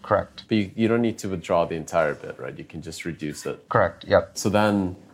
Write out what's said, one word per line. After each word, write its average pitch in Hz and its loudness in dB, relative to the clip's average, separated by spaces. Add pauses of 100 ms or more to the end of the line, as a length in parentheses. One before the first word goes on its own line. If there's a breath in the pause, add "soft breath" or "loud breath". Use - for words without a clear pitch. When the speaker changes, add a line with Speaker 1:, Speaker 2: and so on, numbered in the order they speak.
Speaker 1:
Correct. - -2
Speaker 2:
But 117 2
you, 98 0
you 113 2
don't 117 2
need 113 0
to 104 -8
withdraw 85 2
the 85 -6
entire 78 0
bid, - -12
right? 69 -10
You 71 -14
can - -12
just - -12
reduce 76 -8
it. - -8
Speaker 1:
Correct, - 2
yep. 92 4
Speaker 2:
So - -2
then 101 2 (180)